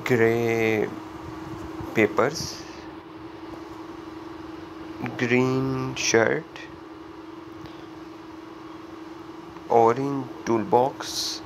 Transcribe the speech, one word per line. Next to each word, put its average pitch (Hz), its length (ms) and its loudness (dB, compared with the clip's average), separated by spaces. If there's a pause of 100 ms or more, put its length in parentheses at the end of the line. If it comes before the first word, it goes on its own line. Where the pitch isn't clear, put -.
gray 113 840 4 (1080)
papers, 117 640 4 (2500)
green 131 760 4
shirt, 127 500 4 (3250)
orange 127 580 6 (180)
toolbox 117 1000 2